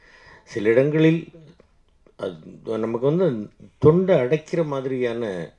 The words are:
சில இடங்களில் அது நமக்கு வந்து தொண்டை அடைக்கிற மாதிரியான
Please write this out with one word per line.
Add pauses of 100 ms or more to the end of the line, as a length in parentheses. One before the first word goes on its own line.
(440)
சில
இடங்களில் (880)
அது (440)
நமக்கு
வந்து (300)
தொண்டை
அடைக்கிற
மாதிரியான